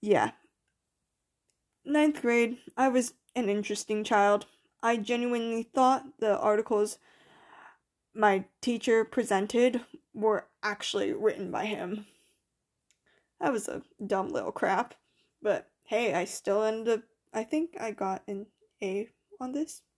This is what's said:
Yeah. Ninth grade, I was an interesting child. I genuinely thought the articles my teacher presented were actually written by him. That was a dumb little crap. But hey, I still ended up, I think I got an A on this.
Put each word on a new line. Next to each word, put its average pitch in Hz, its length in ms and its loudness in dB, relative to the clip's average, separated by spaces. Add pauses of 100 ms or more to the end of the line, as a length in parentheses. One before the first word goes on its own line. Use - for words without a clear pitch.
Yeah. 143 260 4 (1500)
Ninth 302 360 2
grade, 233 360 2 (180)
I 262 140 4
was 247 240 2 (240)
an 240 100 0
interesting 208 560 -2
child. 208 440 4 (360)
I 233 140 2
genuinely 233 640 -2
thought 262 400 2 (160)
the 214 180 2
articles 214 600 0 (1160)
my 202 300 4 (180)
teacher 226 440 2
presented 233 760 2 (340)
were 214 340 0 (140)
actually 202 520 -4
written 196 380 -2
by 190 160 -4
him. 208 380 -8 (1300)
That 285 140 0
was 220 160 -4
a - 120 -8 (240)
dumb 190 220 -2
little 120 240 -4
crap. 196 420 -2 (480)
But - 280 -2 (160)
hey, 226 280 0
I 175 120 0
still 202 380 -2
ended 220 360 0
up, 233 40 -20 (300)
I 220 120 -4
think 320 340 -4
I 226 120 -6
got 190 360 -6
an 202 200 -10 (360)
A 202 240 -4 (320)
on 254 140 -8
this. 302 300 -6 (140)